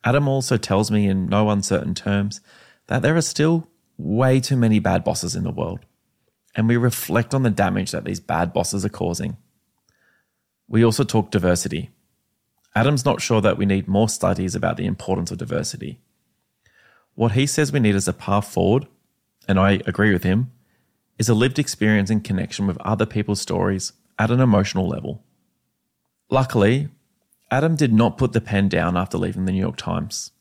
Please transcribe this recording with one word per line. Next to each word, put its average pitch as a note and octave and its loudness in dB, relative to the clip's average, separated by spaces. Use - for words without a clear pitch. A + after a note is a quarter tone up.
Adam C#3 2
also C3+ 0
tells G#2 0
me G#2 2
in F#2+ 0
no G#2+ 2
uncertain G2 0
terms G2+ -4
that B2 0
there D#3 2
are E3 2
still D#3+ 0
way B2+ 2
too B2+ -2
many A2+ 4
bad F#2 0
bosses - -4
in F2+ -4
the F2 -4
world, E2 -6
and A2 0
we A#2+ 2
reflect A#2 0
on C3+ 0
the A#2 2
damage F#2+ -2
that - -6
these F2+ -6
bad F2 -2
bosses F#2+ -2
are G#2 -2
causing. - -6
We A2+ 4
also A2+ 2
talk G#2+ 0
diversity. F2 0
Adam's B2+ 2
not C#3 0
sure A2 2
that F#2+ 2
we G2+ -2
need G2 0
more G2+ 2
studies F#2 -2
about F2 -2
the F#2 -6
importance F2+ -4
of F2 -8
diversity. - -8
What A2+ 0
he C3 2
says C#3+ 0
we C#3+ 0
need G#2 4
as G2 0
a F2 -2
path - -2
forward, G#2 2
and F#2+ 2
I G2 4
agree G#2 2
with F2 0
him, G#2 0
is A2+ 0
a A#2 4
lived C3 2
experience G#2+ 0
and G#2+ 0
connection F#2 -4
with F#2 -2
other A2 -2
people's G#2 -4
stories F#2 -2
at A2+ 0
an B2 2
emotional G2 2
level. - -8
Luckily, B2+ 2
Adam D#3 2
did C#3+ 2
not A2 4
put B2+ 0
the A2+ 2
pen G2 0
down F2+ 0
after F2+ -2
leaving F#2 -2
the F#2+ 0
New F#2+ 0
York F2+ -2
Times. - -6